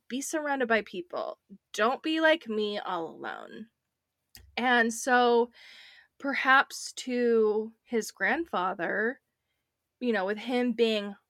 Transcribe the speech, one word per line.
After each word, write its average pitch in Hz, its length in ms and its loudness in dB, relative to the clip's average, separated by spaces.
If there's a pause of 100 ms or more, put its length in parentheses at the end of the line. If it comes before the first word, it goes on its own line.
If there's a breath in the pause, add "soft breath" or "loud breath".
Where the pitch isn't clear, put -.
be 262 140 -6
surrounded 277 460 -4
by 220 140 2
people. 175 560 -8 (360)
Don't 226 280 0
be 320 200 -2
like 320 260 2
me 208 300 -4
all 165 320 -6
alone." 127 560 -12 (920)
And 240 380 4
so 240 560 4 (680 loud breath)
perhaps 269 760 0
to 226 800 2 (100)
his 220 280 -4
grandfather, 196 1080 -2 (800)
you 240 140 0
know, 190 100 0
with 208 140 -2
him 247 340 -2
being 220 420 0 (160)